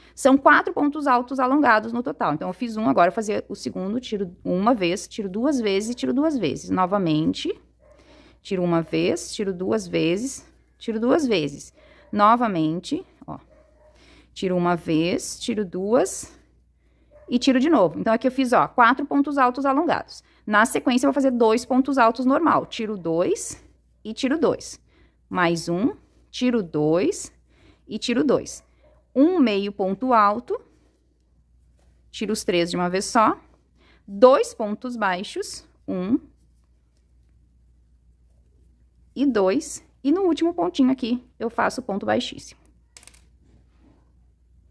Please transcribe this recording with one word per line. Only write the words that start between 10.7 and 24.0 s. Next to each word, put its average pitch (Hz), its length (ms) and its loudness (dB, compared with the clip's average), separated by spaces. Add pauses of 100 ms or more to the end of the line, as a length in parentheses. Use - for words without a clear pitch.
tiro 220 220 -6
duas 277 260 2
vezes. 156 460 -4 (400)
Novamente, 208 920 0 (220)
ó, - 120 -12 (960)
tiro 180 200 -4
uma 175 220 0
vez, 165 640 -2
tiro 214 240 -4
duas 202 760 -2 (880)
e 240 120 0
tiro 254 200 2
de 277 120 2
novo. 185 280 2
Então, 202 140 -2
aqui 226 140 0
eu 247 60 0
fiz, 254 200 -2
ó, 160 160 4
quatro 254 380 2
pontos 285 320 0
altos 262 260 2
alongados. 277 580 -2 (240)
Na 208 200 4
sequência, 254 400 0
eu - 20 4
vou 269 60 2
fazer 269 160 2
dois 240 340 2
pontos 262 320 0
altos 240 300 2
normal. 285 400 2
Tiro 214 320 -8
dois 170 640 -4 (400)